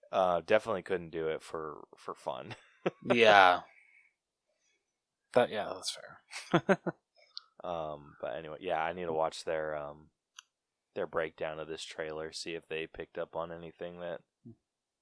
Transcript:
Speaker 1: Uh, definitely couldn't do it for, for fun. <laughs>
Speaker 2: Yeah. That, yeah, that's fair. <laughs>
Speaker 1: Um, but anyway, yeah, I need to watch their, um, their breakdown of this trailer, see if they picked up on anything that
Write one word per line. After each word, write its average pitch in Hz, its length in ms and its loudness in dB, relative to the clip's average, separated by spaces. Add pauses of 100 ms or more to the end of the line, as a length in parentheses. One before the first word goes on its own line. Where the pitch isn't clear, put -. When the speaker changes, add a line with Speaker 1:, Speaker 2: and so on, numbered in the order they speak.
(100)
Speaker 1:
Uh, 90 340 4
definitely 107 380 2
couldn't 87 280 -4
do 80 180 -2
it 76 140 -4
for, 78 440 -10 (100)
for - 180 -12
fun. 73 460 -8
<laughs> - 40 -20 (380)
Speaker 2:
Yeah. 101 580 10 (1700)
That, - 160 4
yeah, 101 240 -4
that's - 160 -8
fair. - 760 -4
<laughs> - 260 0 (720)
Speaker 1:
Um, 78 560 -6
but 64 160 -6
anyway, 78 240 -10
yeah, 85 200 -2
I 82 120 -2
need 90 140 -6
to 82 60 -2
watch 80 320 -2
their, 78 320 -2
um, 73 340 -10 (840)
their 95 120 -4
breakdown 80 520 -4
of 78 80 -8
this 80 160 -8
trailer, 78 500 -8
see 85 220 -8
if 82 140 -10
they 80 180 -4
picked - 320 -12
up 82 160 -6
on 82 160 -6
anything 85 500 -12
that 85 200 -8 (800)